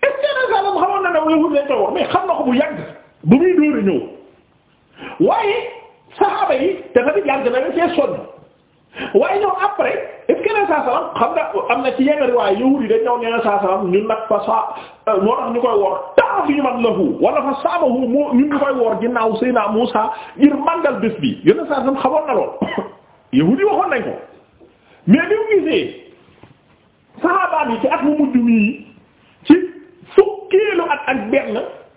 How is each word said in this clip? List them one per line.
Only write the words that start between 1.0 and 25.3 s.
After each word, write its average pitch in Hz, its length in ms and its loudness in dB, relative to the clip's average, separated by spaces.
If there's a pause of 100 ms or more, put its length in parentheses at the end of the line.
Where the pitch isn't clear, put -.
na 359 80 0
ne 311 200 0
Yahuud 320 220 2
lañ 285 140 0
koy 277 100 -2
woor? 202 160 0
Mais 370 160 -2
xam 381 180 0
na 339 80 0
ko 294 100 -4
bu 247 100 0
yàgg, 294 240 0 (460)
bu 160 120 6
muy 359 200 4
door 294 220 2
a 214 40 -2
ñëw. 180 180 0 (1200)
Waaye 415 360 2 (640)
saxaaba 381 360 2
yi, 269 220 0 (180)
te 247 60 6
tamit 294 260 0
yàgg 269 260 0
na 254 80 0
nga 311 140 -2
cee 339 220 0
sonn. 254 200 0 (1000)
Waaye 403 260 2
ñoom 403 120 0 (100)
après, - 460 -2 (200)
est-ce - 120 0
que - 80 0
Yonent 403 200 0
saa 302 160 0
salaam, - 340 -2
xam 233 160 0
nga - 180 -2 (220)
am 269 80 -4
na 262 140 -2
ci 262 80 2
yenn 294 180 2
riwaaya 226 360 2
Yahuud 269 240 2
yi 214 60 -4
dañ 226 160 2
ñëw 240 140 0
ne 233 100 -4
Yonent 233 140 -2
saa 202 180 2
salaam 190 300 0
ñun 202 180 2
nag 220 100 0 (100)
fa 208 180 2
sa, 220 280 -2 (380)
euh, 190 80 2
moo 226 160 2
tax 233 160 -6
ñu 240 80 -2
koy 240 180 0
woor - 380 -2
ta'ziman 285 640 -2
lahu, 185 380 -2
wala - 220 0
fa 277 200 -4
saamahu 262 460 -2
moo 285 260 -2
ñun 277 160 2
ñu 285 80 -2
koy 277 140 -2
woor 226 280 -2
ginnaaw 226 360 -2
Seydina 233 320 -2
Muusa 220 420 -2 (280)
ngir 285 180 6
màggal 311 440 0
bés 220 200 -2
bi. 226 240 -2
Yonent 302 240 4
saa 285 120 -2
salaam 269 180 -2
xamoon 302 280 0
na 269 80 -2
lool. 175 160 -2 (420)
<coughs> - 400 -20
Yahuud 165 260 4
yi 392 60 2
waxoon 381 260 2
nañ 269 120 -2
ko. - 80 -6 (960)
Mais 269 220 6
bi 403 80 4